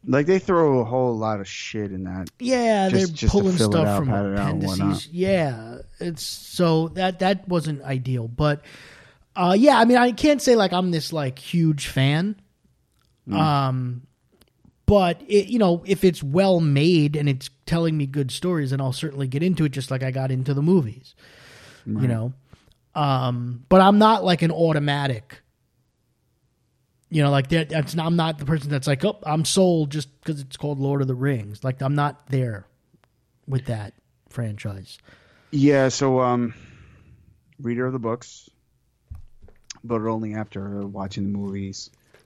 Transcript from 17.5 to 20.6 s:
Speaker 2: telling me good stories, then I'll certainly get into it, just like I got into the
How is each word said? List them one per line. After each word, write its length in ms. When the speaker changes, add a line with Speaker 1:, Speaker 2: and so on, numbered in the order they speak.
Speaker 2:
telling 300
me 100
good 240
stories, 400
then 100
I'll 120
certainly 360
get 140
into 220
it, 40
just 220
like 120
I 80
got 200
into 240
the 80